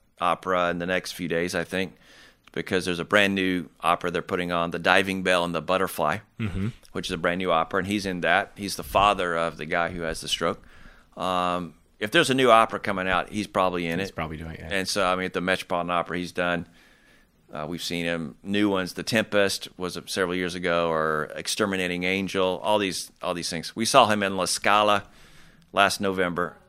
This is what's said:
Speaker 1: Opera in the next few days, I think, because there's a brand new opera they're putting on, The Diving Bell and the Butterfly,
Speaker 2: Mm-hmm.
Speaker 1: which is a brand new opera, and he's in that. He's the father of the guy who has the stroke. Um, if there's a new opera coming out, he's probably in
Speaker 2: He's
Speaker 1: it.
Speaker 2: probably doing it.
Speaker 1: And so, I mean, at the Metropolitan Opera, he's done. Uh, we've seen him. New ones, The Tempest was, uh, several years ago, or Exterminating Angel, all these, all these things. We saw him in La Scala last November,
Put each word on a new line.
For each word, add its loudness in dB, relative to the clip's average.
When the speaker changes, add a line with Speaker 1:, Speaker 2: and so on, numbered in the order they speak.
Speaker 1:
Opera 0
in -4
the -4
next -4
few -8
days, -2
I -2
think, -6
because -2
there's -2
a -6
brand 4
new 0
opera 0
they're -2
putting -4
on, 0
The -6
Diving 2
Bell 2
and -4
the -2
Butterfly, 0
Speaker 2:
Mm-hmm. -4
Speaker 1:
which -6
is -8
a -2
brand -2
new -2
opera, 0
and -2
he's -2
in -4
that. 2
He's -8
the -8
father 4
of -2
the -8
guy 0
who -8
has -4
the -10
stroke. -2
Um, -2
if -4
there's 4
a 2
new 6
opera 6
coming -4
out, 0
he's -4
probably 0
in -2
Speaker 2:
He's -4
Speaker 1:
it. -18
Speaker 2:
probably -6
doing -12
it. -14
Speaker 1:
And -2
so, 0
I 2
mean, -2
at -6
the -2
Metropolitan -2
Opera, -2
he's -6
done. -2
Uh, -8
we've -8
seen -4
him. -6
New 2
ones, -2
The -8
Tempest 0
was, -6
uh, -8
several -2
years -2
ago, 0
or 0
Exterminating -2
Angel, 0
all 2
these, -2
all -2
these -4
things. -8
We -2
saw 8
him 2
in 0
La 0
Scala 4
last 4
November, 0